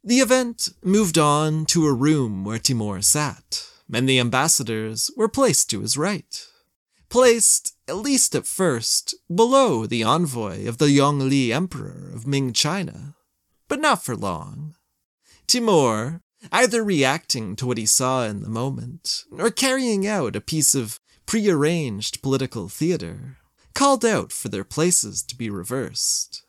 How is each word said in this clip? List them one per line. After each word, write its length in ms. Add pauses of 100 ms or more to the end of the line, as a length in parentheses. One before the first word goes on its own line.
The 180
event 500 (120)
moved 360
on 480
to 200
a 60
room 520
where 160
Timur 420
sat, 680 (240)
and 160
the 120
ambassadors 960
were 120
placed 420
to 100
his 160
right, 500 (640)
placed, 680 (140)
at 80
least 400
at 100
first, 680 (160)
below 520
the 200
envoy 640
of 100
the 80
Yongli 640
Emperor 640
of 120
Ming 260
China, 640 (500)
but 140
not 240
for 120
long. 600 (720)
Timur, 760 (300)
either 320
reacting 720
to 100
what 120
he 80
saw 380
in 180
the 60
moment, 840
or 180
carrying 560
out 300
a 40
piece 340
of 260 (260)
prearranged 960
political 460
theater, 720 (360)
called 300
out 280
for 160
their 160
places 580
to 140
be 140
reversed. 1000